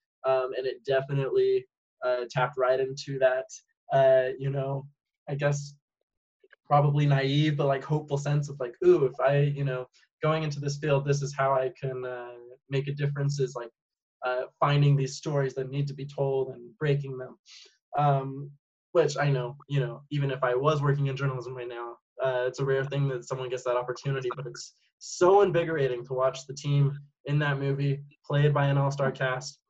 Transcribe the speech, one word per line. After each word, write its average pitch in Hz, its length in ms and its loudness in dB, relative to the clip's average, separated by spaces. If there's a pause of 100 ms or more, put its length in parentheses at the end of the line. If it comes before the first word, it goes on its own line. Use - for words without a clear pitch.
(260)
Um, 131 300 0
and 131 100 -4
it 123 180 -8
definitely, 131 840 0 (380)
uh, 123 240 0
tapped 135 300 -2
right 131 220 2
into 135 400 -4
that, 131 240 2 (480)
uh, 131 440 6
you 139 140 -4
know, 139 340 -4 (440)
I 147 80 -6
guess 143 380 -2 (920)
probably 147 400 4
naive, 143 500 2
but, 143 120 0
like, 135 160 0
hopeful 147 340 -2
sense 147 300 -2
of, - 100 -12
like, 123 160 -6 (100)
"Ooh, 175 200 6
if 127 160 -2
I, 143 220 4
you 143 200 0
know, 127 240 -4 (340)
going 156 220 0
into 147 160 -4
this 143 200 -6
field, 143 260 2
this 143 180 0
is 131 100 -6
how 135 200 2
I 131 180 0 (100)
can, 131 240 -6
uh, 123 280 -10 (380)
make 139 180 -2
a 139 40 -4
difference," 143 460 -2
is, 127 160 -2
like, 120 160 -10 (560)
uh, 127 160 -2 (160)
finding 143 380 4
these 135 200 -2
stories 139 380 -2
that 127 160 -6
need 143 160 -2
to 135 80 -6
be 139 100 -12
told 135 460 -2
and - 280 -18
breaking 139 380 -2
them. 127 220 -14 (580)
Um, 139 540 0 (420)
which 147 240 2
I 143 140 2
know, 123 260 -2 (120)
you 139 100 -2
know, 120 320 -4
even 139 220 -2
if 131 100 -6
I 123 140 2
was 143 260 2
working 143 240 2
in 135 100 -4
journalism 131 380 -4
right 123 140 -10
now, 120 280 -10 (240)
uh, 127 280 0
it's 127 100 -8
a 139 60 0
rare 135 200 0
thing 143 240 -2
that 123 200 -6
someone 127 200 -6
gets 123 140 -6
that 123 140 0
opportunity, 127 580 -4
but 143 120 -10
it's - 280 -16 (240)
so 196 440 6
invigorating 151 640 2
to 131 80 -8
watch 131 340 -2
the 139 60 -10
team 143 440 2 (300)
in 147 100 2
that 143 220 0
movie, 139 420 0 (240)
played 143 260 4
by 143 140 2
an 139 120 2
all-star 139 340 0
cast, 127 580 -4